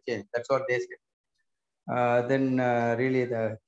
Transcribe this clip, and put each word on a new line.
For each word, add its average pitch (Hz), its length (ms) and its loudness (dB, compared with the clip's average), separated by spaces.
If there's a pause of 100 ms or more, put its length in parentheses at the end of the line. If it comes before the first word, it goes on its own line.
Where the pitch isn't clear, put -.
change." 107 240 -4
That's 120 180 -2
what 131 180 0
they 123 180 2
said. - 140 -18 (960)
Uh, 123 220 2 (120)
then, 135 300 2
uh, 120 380 2
really 127 260 2
the 113 440 -2